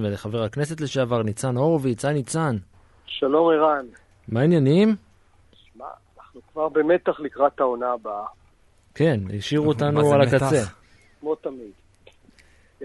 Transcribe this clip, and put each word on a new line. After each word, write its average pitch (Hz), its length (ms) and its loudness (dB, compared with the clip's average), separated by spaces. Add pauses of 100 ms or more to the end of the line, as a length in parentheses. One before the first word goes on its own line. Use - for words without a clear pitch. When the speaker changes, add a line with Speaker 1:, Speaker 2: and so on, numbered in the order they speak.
Speaker 1:
ולחבר 107 400 -4
הכנסת 147 380 -4
לשעבר 123 420 -2
ניצן 110 340 -4
הורוביץ. 135 480 0
היי, 143 100 0
ניצן. 147 420 -2 (500)
Speaker 2:
שלום, 151 420 0
ערן. 151 380 2 (420)
Speaker 1:
מה 110 120 0
העניינים? 170 560 4 (560)
Speaker 2:
שמע, - 320 -20 (340)
אנחנו - 220 -20 (120)
כבר 156 160 -2
במתח 156 520 2
לקראת 139 400 -2
העונה 123 320 0
הבאה. 107 320 -8 (680)
Speaker 1:
כן, 143 260 2 (180)
השאירו 151 260 -2
Speaker 3:
מה 156 60 2
Speaker 1:
אותנו 147 380 2
Speaker 3:
זה 143 60 4
Speaker 1:
על 139 60 6
Speaker 3:
מתח? 135 140 4
Speaker 1:
הקצה. 135 300 2 (560)
Speaker 2:
כמו 151 140 -4
תמיד. 127 360 -12 (1160)